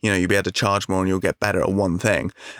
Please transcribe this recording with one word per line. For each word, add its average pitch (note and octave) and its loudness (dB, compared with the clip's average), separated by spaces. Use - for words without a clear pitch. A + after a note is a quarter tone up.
you A2 0
know, G2 2
you'll F2+ 2
be G2 2
able G2 2
to F#2+ -4
charge G2+ 0
more F#2 0
and F#2 0
you'll F#2+ 0
get F2 -2
better G2 0
at D#2+ 0
one F#2+ 0
thing." F#2+ 0